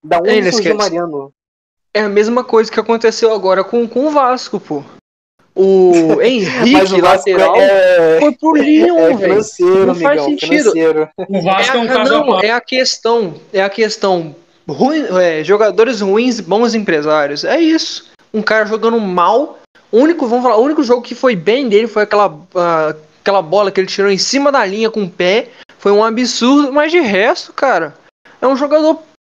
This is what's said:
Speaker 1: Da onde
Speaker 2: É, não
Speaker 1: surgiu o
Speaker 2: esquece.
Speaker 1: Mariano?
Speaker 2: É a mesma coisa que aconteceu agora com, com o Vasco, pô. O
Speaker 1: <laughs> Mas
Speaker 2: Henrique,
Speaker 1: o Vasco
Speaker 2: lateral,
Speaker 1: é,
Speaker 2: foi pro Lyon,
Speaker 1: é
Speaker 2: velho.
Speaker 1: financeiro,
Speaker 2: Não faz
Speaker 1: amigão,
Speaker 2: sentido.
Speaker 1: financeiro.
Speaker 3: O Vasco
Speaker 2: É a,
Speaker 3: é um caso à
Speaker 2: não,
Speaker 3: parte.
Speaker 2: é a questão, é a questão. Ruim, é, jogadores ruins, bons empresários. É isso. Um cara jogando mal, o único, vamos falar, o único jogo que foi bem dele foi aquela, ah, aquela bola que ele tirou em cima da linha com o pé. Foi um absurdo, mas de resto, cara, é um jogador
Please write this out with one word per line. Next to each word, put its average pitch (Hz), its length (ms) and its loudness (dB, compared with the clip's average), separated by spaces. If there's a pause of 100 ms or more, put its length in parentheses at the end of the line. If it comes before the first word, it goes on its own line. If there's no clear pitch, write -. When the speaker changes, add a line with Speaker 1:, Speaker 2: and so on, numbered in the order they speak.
Speaker 1:
Da 170 160 -2
onde 180 120 -2
Speaker 2:
É, 214 100 2
não 180 120 -2
Speaker 1:
surgiu 190 220 -2
o - 20 -4
Speaker 2:
esquece. - 0 -
Speaker 1:
Mariano? 170 560 -6 (600)
Speaker 2:
É 208 100 -2
a 208 60 -4
mesma 214 360 0
coisa 220 260 0
que - 80 -4
aconteceu 226 560 0
agora 190 300 -2
com, 233 240 -4
com 247 180 -2
o 311 40 0
Vasco, 254 500 -2
pô. 143 240 -10 (760)
O 180 540 4
Speaker 1:
<laughs> - 20 0
Mas - 40 -2
Speaker 2:
Henrique, 220 560 2 (180)
Speaker 1:
o 180 80 4
Vasco 190 300 2
Speaker 2:
lateral, 180 240 2
Speaker 1:
é, 185 640 4
Speaker 2:
foi 294 160 2
pro 320 180 0
Lyon, 311 420 2
Speaker 1:
é 330 120 2
Speaker 2:
velho. 262 100 0
Speaker 1:
financeiro, 190 680 0
Speaker 2:
Não 180 100 0
faz 170 240 0
Speaker 1:
amigão, 143 60 -2
Speaker 2:
sentido. 151 220 -4
Speaker 1:
financeiro. 160 680 0
Speaker 3:
O 190 260 -6
Vasco 208 340 0
Speaker 2:
É 240 40 0
a, - 0 -
Speaker 3:
é 233 40 -2
um 226 40 -4
caso 254 260 0
à 302 40 2
Speaker 2:
não, 294 100 0
Speaker 3:
parte. 196 180 0
Speaker 2:
é 220 60 0
a 240 80 -2
questão, 233 760 -4 (180)
é 190 100 0
a 196 60 0
questão. 196 680 -4 (320)
Ruim, 262 340 -2 (180)
é, 160 220 0
jogadores 208 580 0
ruins, 220 380 0
bons 208 380 0
empresários. 151 680 -2
É 240 160 -2
isso. 320 500 -2 (240)
Um 220 100 -4
cara 214 240 0
jogando 226 340 -2
mal, 190 580 0 (320)
o 208 80 0
único, 302 300 2
vamos 240 160 -2
falar, 226 140 2
o 220 40 4
único 294 220 0
jogo 240 180 0
que 240 120 -12
foi 247 200 0
bem 220 340 -2
dele 220 200 2
foi 208 160 0
aquela, 202 340 0 (160)
ah, 165 400 0 (260)
aquela 196 220 0
bola 190 300 0
que 196 80 -2
ele 190 80 -2
tirou 202 240 -2
em 190 60 -2
cima 277 340 0
da 254 120 0
linha 220 260 -4
com 220 120 -4
o 175 80 -6
pé. 196 380 -2 (300)
Foi 202 120 0
um 208 140 4
absurdo, 247 680 0
mas 302 200 0
de 349 80 2
resto, 226 520 -2
cara, 175 440 -2 (440)
é - 60 -2
um 269 100 2
jogador 302 460 -2 (200)